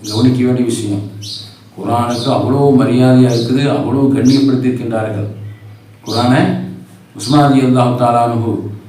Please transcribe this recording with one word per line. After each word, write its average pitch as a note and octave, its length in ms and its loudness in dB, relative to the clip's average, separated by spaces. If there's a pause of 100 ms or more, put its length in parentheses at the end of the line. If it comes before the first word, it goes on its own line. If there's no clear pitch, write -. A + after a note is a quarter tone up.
கவனிக்க B2 400 0
வேண்டிய B2 220 0
விஷயம். G#2 380 -4 (680)
குர்ஆனுக்கு A#2+ 600 -4
அவ்வளோ C3 300 0 (160)
மரியாதையா B2+ 520 4
இருக்குது, A#2+ 400 0
அவ்வளோ C#3 400 0
கண்ணியப்படுத்தியிருக்கின்றார்கள். A#2+ 1200 0 (720)
குர்ஆனை B2 400 0 (760)
உஸ்மான் C3+ 300 2
ரலியல்லாஹு B2+ 520 2
தஆலா A#2+ 260 2
அன்ஹு A2+ 300 -2 (360)